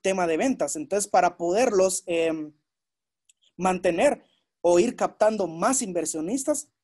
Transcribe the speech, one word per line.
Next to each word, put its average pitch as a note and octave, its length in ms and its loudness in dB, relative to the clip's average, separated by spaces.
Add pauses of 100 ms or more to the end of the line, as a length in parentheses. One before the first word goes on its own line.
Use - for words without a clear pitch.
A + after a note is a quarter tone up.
tema F#3+ 240 0
de D#3+ 100 0
ventas. G3+ 400 -2
Entonces, G3 340 -4
para F3+ 280 2
poderlos, F#3+ 680 0
em, D#3+ 460 -4 (1040)
mantener F#3 640 0 (380)
o F3 180 4
ir - 160 2
captando G#3 520 0
más F#3 340 -2
inversionistas, F#3 880 -4 (160)